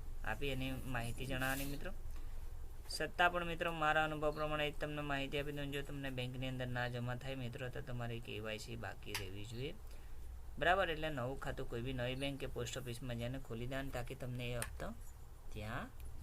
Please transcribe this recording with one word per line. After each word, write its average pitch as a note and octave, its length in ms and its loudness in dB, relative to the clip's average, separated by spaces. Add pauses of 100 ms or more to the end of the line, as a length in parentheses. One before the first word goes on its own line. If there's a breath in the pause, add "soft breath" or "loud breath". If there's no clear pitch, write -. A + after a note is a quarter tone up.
(240)
આપી A2 240 0
એની C3 240 0
માહિતી A#2+ 540 0
જણાવવાની C3+ 380 2
મિત્રો. C#3+ 280 0 (1080 loud breath)
છતાં F3 320 6
પણ F3 120 2
મિત્રો, E3+ 280 2
મારા D#3 320 6
અનુભવ D#3 260 4
પ્રમાણે D3+ 400 2
જ D3 100 -6
તમને D3 220 0
માહિતી C#3+ 360 2
આપી C#3+ 140 0
દઉં. C#3+ 200 -2
જો C#3+ 100 0
તમને C#3 280 -4
બેંકની B2+ 380 0
અંદર B2+ 180 0
ના B2 220 2
જમા B2 260 0
થાય C3 200 -2
મિત્રો, B2+ 340 -2
તો - 120 -2
તમારી A#2 400 -2
કે G#2+ 200 -4
વાય G#2+ 180 -2
સી A2+ 180 -6
બાકી G2+ 360 -4
રહેવી G2+ 320 -2
જોઈએ. A#2+ 300 -4 (840 loud breath)
બરાબર? F3 320 8
એટલે D#3 200 0
નવું C3+ 300 0
ખાતું C3 280 0
કોઈ A#2 140 0
બી C3 100 0
નવી B2+ 220 0
બેંક C#3 260 -2
કે C3+ 60 0
પોસ્ટ A#2+ 320 -2
ઓફિસમાં A#2+ 380 -2
જઈને A#2+ 220 0
ખોલી A#2+ 280 -2
દેવાનું, C3+ 260 0
તાકી B2 220 -2
તમને B2 380 -2
એ A#2+ 40 0
હપ્તો - 300 -2 (640)
ત્યાં A#2 380 -4 (320)